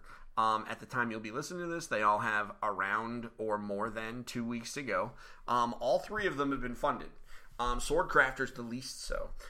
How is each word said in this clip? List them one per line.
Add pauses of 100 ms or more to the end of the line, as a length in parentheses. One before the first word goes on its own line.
(380)
Um,
at
the
time
you'll
be
listening
to
this,
they
all
have (100)
around
or
more
than
two
weeks
to
go. (360)
Um,
all
three
of
them
have
been
funded. (500)
Um,
Sword
Crafters,
the
least
so. (180)